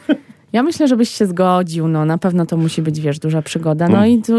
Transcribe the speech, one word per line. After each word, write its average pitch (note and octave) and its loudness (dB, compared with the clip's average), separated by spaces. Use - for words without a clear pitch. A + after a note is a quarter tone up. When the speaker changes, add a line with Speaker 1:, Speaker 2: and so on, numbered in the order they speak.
Speaker 1:
Ja A3+ 0
myślę, D#4 0
żebyś A#3+ 2
się - -2
zgodził, F3+ 0
no D#3 0
na D#3+ 0
pewno F3 0
to E3+ -4
musi D#3+ -2
być, D#3 -4
wiesz, D3+ -2
duża D#3 -2
przygoda. D#3+ -2
No F#3 4
Speaker 2:
No, G3+ 4
Speaker 1:
i A#3 4
tu A3+ -2